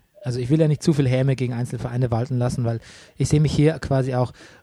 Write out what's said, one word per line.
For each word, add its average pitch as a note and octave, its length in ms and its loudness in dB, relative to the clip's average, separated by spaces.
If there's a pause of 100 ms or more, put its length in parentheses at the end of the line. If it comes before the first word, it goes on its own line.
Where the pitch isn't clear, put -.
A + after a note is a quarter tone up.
(220)
also B2 180 -4
ich B2 100 -4
will D#3 100 2
ja D#3+ 80 2
nicht D3+ 160 0
zu E3+ 80 2
viel C#3 160 2
Häme C3 300 2
gegen B2+ 160 -2
Einzelvereine B2 580 -4
walten B2 260 -2
lassen, A#2+ 280 0
weil A#2 160 -2 (360)
ich C3+ 120 0
sehe D3+ 100 4
mich D3+ 140 2
hier D3 260 2
quasi C3+ 360 -2
auch, B2 180 0 (300)